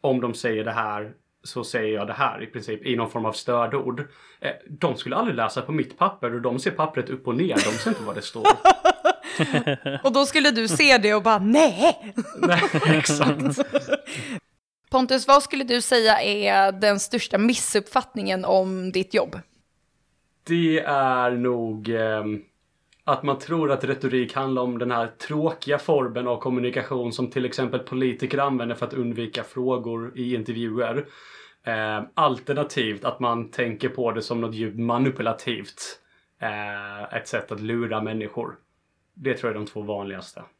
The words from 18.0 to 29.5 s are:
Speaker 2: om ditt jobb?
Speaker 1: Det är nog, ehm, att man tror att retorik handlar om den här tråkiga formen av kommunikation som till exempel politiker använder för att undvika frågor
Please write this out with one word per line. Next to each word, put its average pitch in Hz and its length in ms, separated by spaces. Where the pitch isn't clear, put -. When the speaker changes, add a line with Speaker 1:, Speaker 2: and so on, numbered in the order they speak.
Speaker 2:
om 185 480
ditt 185 220
jobb? - 260
Speaker 1:
Det 165 400
är 131 440
nog, 117 580
ehm, 110 540
att 143 180
man 139 160
tror 160 340
att 131 120
retorik 127 500
handlar 131 280
om 123 160
den 123 120
här 117 160
tråkiga 147 720
formen 123 500
av 120 120
kommunikation 123 720
som 127 180
till 127 140
exempel 127 360
politiker 131 580
använder 123 380
för 123 100
att 131 80
undvika 117 500
frågor 117 760